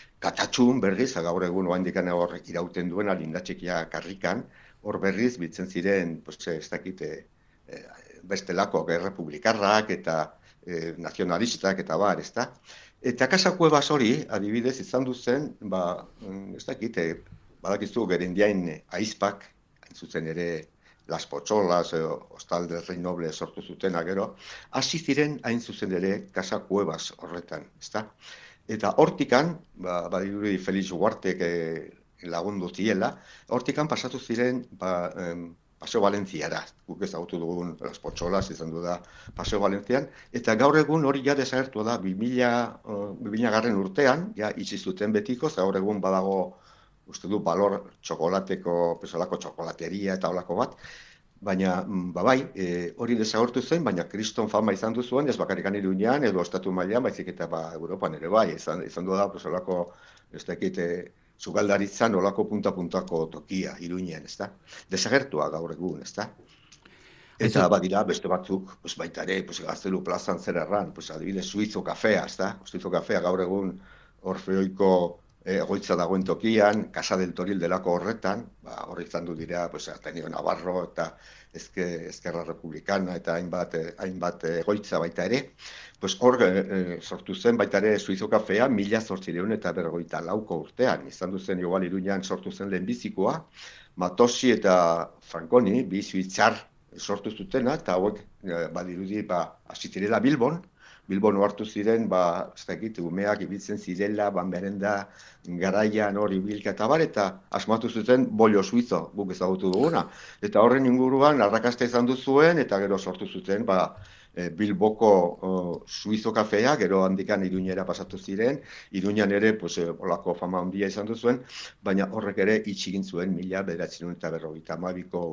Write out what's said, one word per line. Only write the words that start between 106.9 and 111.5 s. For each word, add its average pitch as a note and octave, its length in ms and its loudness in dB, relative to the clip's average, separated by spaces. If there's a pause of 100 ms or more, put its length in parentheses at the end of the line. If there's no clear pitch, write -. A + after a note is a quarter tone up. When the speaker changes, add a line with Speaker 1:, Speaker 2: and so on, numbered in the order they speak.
Speaker 1:
eta G#2+ 240 2 (240)
asmatu A#2 400 0
zuten A#2+ 400 4
bollo G#2+ 320 8
suizo, F#2+ 520 0
guk F#2+ 200 -4
ezagutu F#2 380 0
duguna. A#2+ 340 2 (340)
Eta G#2 220 4
horren B2+ 240 8
inguruan C3 560 6
arrakasta A2+ 420 4